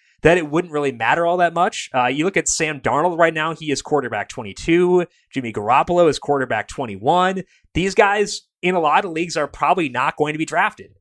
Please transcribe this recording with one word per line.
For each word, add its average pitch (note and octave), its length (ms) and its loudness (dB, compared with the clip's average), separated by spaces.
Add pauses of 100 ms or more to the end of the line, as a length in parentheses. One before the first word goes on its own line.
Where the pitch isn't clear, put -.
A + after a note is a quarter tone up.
(220)
that E3 160 6
it D#3 100 -2
wouldn't E3 240 -2
really C#3+ 200 -2
matter B2+ 340 0
all F3 120 2
that E3+ 140 2
much. F3 400 -2
Uh, B2 140 2
you C#3 180 -2
look D#3 120 -4
at D#3+ 100 0
Sam D#3 340 -4
Darnold D#3+ 380 0
right E3 160 4
now, D#3+ 180 -4
he D3+ 200 -6
is C3 100 -2
quarterback A#2 460 -4
twenty-two. E3+ 800 0 (240)
Jimmy A#2+ 220 -6
Garoppolo D#3 560 2
is C#3 120 0
quarterback B2 480 -2
twenty-one. D3+ 720 -2 (320)
These F#3 220 -2
guys G#3 460 2 (200)
in F#3 140 0
a F3 40 0
lot D#3+ 240 2
of F#3 60 -8
leagues E3 260 -6
are D3 120 -2
probably E3 400 0
not B2+ 280 -2
going D3+ 180 -2
to D3+ 40 -8
be D#3+ 80 -6
drafted. F#3 540 -4